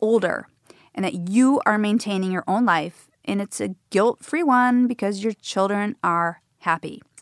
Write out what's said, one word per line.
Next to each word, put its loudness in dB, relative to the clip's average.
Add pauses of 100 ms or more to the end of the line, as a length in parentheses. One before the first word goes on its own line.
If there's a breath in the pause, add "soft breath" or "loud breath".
older, 0 (440 soft breath)
and -4
that -4
you 4
are 2
maintaining 0
your -4
own 0
life, -2 (160)
and -4
it's -10
a -6 (140)
guilt-free 0
one 4
because -4
your -2
children -2
are -2 (160)
happy. -4 (220)